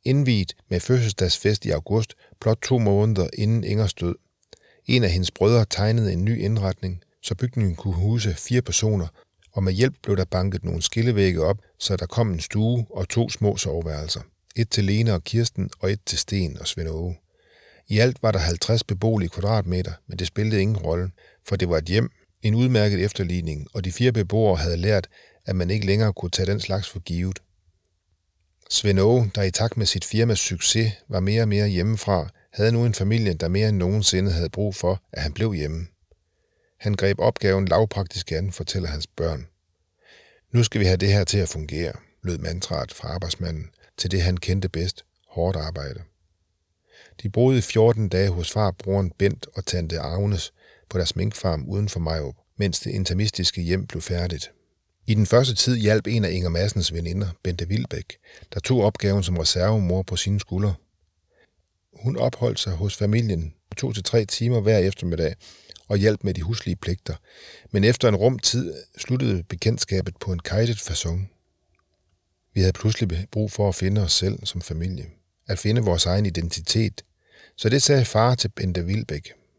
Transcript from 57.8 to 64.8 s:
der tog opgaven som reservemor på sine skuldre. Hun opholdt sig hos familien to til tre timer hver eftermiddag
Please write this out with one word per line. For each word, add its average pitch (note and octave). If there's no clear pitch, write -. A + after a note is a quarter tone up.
der G2
tog B2+
opgaven G2+
som F2
reservemor F#2
på F#2
sine G2+
skuldre. G2
Hun A#2+
opholdt A#2+
sig G2
hos F#2+
familien G2+
to B2+
til G2+
tre A2+
timer A#2
hver G#2+
eftermiddag E2+